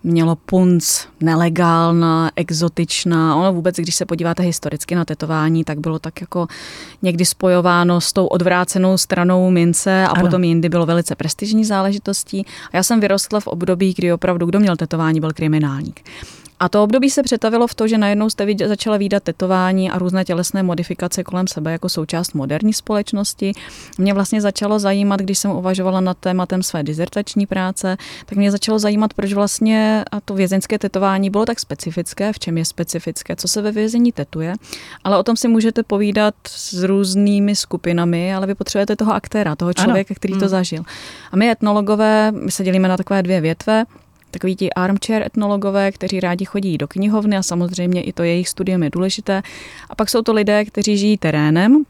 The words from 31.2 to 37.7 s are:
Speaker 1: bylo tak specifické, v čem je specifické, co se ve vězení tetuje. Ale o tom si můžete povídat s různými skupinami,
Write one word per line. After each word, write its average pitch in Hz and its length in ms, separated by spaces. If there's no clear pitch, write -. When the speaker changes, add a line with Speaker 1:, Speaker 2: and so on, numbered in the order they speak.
Speaker 1:
bylo 208 140
tak 233 160
specifické, - 720
v - 60
čem 165 200
je 160 60
specifické, 170 720
co 185 120
se 208 140
ve 208 100
vězení 226 400
tetuje. 160 420
Ale 190 140
o 190 40
tom 233 140
si 240 120
můžete 226 340
povídat 208 520
s - 340
různými 202 720
skupinami, 170 800